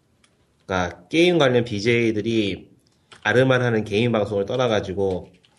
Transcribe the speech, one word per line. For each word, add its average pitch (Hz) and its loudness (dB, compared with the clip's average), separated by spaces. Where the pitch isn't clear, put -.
그러니까 92 -6
게임 170 2
관련 123 4
비제이들이 110 -2
아르만 127 4
하는 113 0
개인 107 0
방송을 101 -2
떠나가지고 98 -2